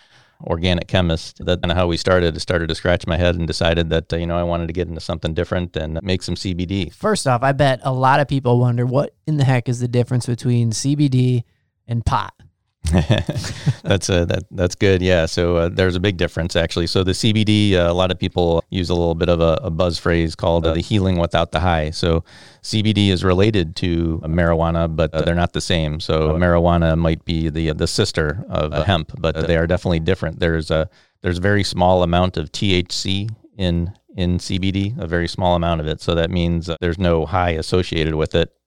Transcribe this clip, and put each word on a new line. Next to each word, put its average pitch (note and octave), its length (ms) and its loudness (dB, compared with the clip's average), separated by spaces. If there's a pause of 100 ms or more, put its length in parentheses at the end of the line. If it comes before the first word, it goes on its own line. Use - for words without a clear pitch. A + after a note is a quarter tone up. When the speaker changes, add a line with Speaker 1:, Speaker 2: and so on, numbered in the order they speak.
(460)
Speaker 1:
organic F2+ 420 0
chemist. - 580 -2
That's F2 160 0
kinda E2+ 140 -2
how F2+ 100 2
we E2+ 120 0
started. F2 360 2
I D#2+ 60 -8
started E2 300 -2
to D#2+ 60 -2
scratch F2 300 0
my E2 120 -2
head F2 180 2
and E2+ 100 -2
decided E2 460 0
that, E2 200 -2
uh, - 40 -2
you E2+ 100 -2
know, E2+ 120 -2
I F2 60 0
wanted E2+ 220 -2
to E2 80 -6
get E2+ 140 -4
into E2 140 -10
something E2 340 -6
different F2 420 -2
and D#2 240 -6
make F#2 220 -2
some F2 120 -6
C F#2 200 -6
B F2+ 100 -4
D. F2+ 240 -4
Speaker 2:
First - 380 -4
off, A#2+ 160 0
I C3+ 80 2
bet C3+ 320 2
a C3+ 100 -2
lot C3 260 2
of C#3+ 80 0
people B2 320 2
wonder B2 280 0
what B2+ 260 -2 (140)
in D#3 100 0
the C#3 60 2
heck B2+ 260 2
is A#2+ 100 -2
the B2+ 80 -2
difference A#2+ 380 0
between A#2+ 460 0
C C3+ 240 0
B D3 120 4
D B2+ 380 2 (420)
and A#2 160 -2
pot. G2+ 300 -2 (520)
Speaker 1:
<laughs> D#2 60 0 (920)
That's - 260 0
a, F2 160 2
that, - 260 -2
that's F2+ 240 -2
good. F#2+ 260 2
Yeah. F2+ 240 4
So, F2 300 0
uh, E2+ 140 2
there's F#2 260 2
a F2+ 60 -4
big G2 160 0
difference, E2+ 400 -2
actually. E2+ 300 0
So - 140 0
the F#2 120 0
C G#2+ 180 0
B G#2+ 140 2
D, G#2 320 4
uh, F2 120 4
a F2 40 2
lot F2+ 180 2
of F2 80 -6
people E2+ 500 0
use F2+ 200 -2
a F2 40 0
little E2+ 220 2
bit E2 140 0
of E2+ 100 4
a, E2 240 4
a F#2 60 -4
buzz E2+ 280 0
phrase E2+ 380 0
called, E2+ 320 0
uh, D#2+ 60 2
the E2 80 -2
healing F#2+ 360 0
without E2+ 360 0
the D#2 80 -2
high. D#2+ 300 0
So E2 340 0 (360)
C - 200 -2
B A2 100 2
D G2+ 180 4
is F2+ 140 0
related F#2 540 2
to E2 480 -2
marijuana, E2 680 2
but, D#2 200 0
uh, D#2+ 80 0
they're E2+ 120 0
not E2+ 200 0
the D#2+ 80 -4
same. D#2+ 400 -2
So D#2 320 0
marijuana E2+ 640 2
might D#2+ 260 0
be E2 260 -2
the, D#2 220 -2
the E2 160 -2
sister E2 640 -2
of, D#2 240 -2
uh, D2 100 0
hemp, E2 340 0
but, D#2+ 200 -2
uh, D#2+ 60 -2
they E2+ 120 2
are E2 100 2
definitely F2 360 0
different. D#2+ 400 -4
There's E2 280 0
a, D#2 200 0 (320)
there's F2+ 160 -2
a F2+ 40 -6
very G2+ 220 2
small F2+ 400 2
amount F2 320 2
of D#2+ 160 -6
T G2 220 0
H F2+ 180 0
C G2 380 -4 (280)
in, F2 360 -2 (220)
in F2 240 0
C - 180 -6
B F#2 140 -2
D, G2 260 -2
a F2 100 -8
very E2+ 200 -2
small F2+ 280 0
amount E2+ 240 0
of D#2 80 -6
it. D#2 140 -4
So F2 140 -2
that E2+ 140 0
means, E2+ 400 0
uh, E2 120 -4
there's F2 180 -2
no E2+ 260 2
high F2 260 0
associated D#2+ 640 -2
with D#2 200 -2
it. E2+ 180 0 (140)